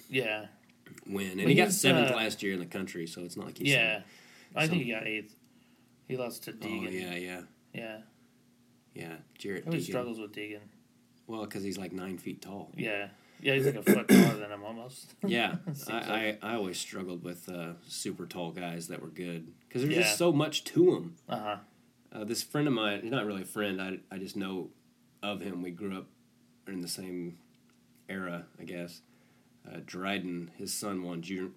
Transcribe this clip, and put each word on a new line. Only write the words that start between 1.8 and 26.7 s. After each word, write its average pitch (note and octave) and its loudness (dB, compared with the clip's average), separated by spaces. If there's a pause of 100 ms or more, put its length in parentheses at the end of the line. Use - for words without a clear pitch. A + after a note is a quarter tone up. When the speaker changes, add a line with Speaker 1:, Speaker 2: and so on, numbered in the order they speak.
Speaker 1:
uh, A#2+ 2
Speaker 2:
last A2 0
year G2 2
in F#2 -2
the F2 -4
country, F2 -6
so F2 -10
it's F2 -10
not G2 -6
like - -10
he's C#3 4
Speaker 1:
Yeah. A2+ 4
Speaker 2:
some F#2+ -14 (540)
Speaker 1:
I D#3 4
think E3 2
he A#2 -4
Speaker 2:
some A2 -4
Speaker 1:
got A2 -6
eighth. G#2+ -4 (720)
He C3 -2
lost B2 -6
to A2+ -10
Speaker 2:
Oh, A2 -10
Speaker 1:
Deegan. F#2+ -4
Speaker 2:
yeah, F#2 -4
yeah. F2+ -6 (320)
Speaker 1:
Yeah. A2 -8 (960)
Speaker 2:
Yeah, E2 -10 (220)
Jarrett G2 -4
Speaker 1:
He E3 -4
always E3 0
Speaker 2:
Deegan. - -6
Speaker 1:
struggles A#2+ -2
with G#2 -10
Deegan. G#2 -8 (680)
Speaker 2:
Well, A2 -4
'cause G#2 -6
he's, F#2+ -2
like, F#2 -6
nine F#2 -4
feet - -8
tall. G2 -10
Speaker 1:
Yeah. G#2 -2 (320)
Yeah, C3+ 4
he's, C3+ 4
like, C#3 4
a G#2 -6
foot - 8
taller - 12
than G#2 -8
him G2+ -8
almost. A#2 -12
<laughs> - -4
Speaker 2:
Yeah. F3 2 (100)
Speaker 1:
It D3+ -4
seems C3+ -10
Speaker 2:
I, A2+ -2 (320)
Speaker 1:
like. G#2 -4
Speaker 2:
I, G#2+ -4
I A#2+ -2
always F#2 -2
struggled F2+ -6
with, F2 -10
uh, F2 -6 (140)
super F2+ -6
tall E2+ -6
guys E2+ -6
that D#2 -8
were D2+ -10
good, E2+ -8 (180)
'cause B2 -2
there's D3 4
Speaker 1:
Yeah. F3 6
Speaker 2:
just G#2+ 4
so E3+ 6
much D3+ 2
to E3+ 8
'em. F2 -4 (120)
Speaker 1:
Uh-huh. G#2+ -4 (560)
Speaker 2:
Uh, G#2+ -6
this A2 -2
friend D3 2
of C3+ 4
mine, G#2+ 2
he's A2+ -4
not B2 2
really G2 -2
a F2+ -8
friend, G2+ 0
I, F#2+ -4 (100)
I F#2+ -8
just F#2+ -8
know F#2+ -2 (520)
of G2+ -4
him. F2+ -4
We F2+ -6
grew F#2+ -4
up F2+ -10 (600)
in F#2+ -6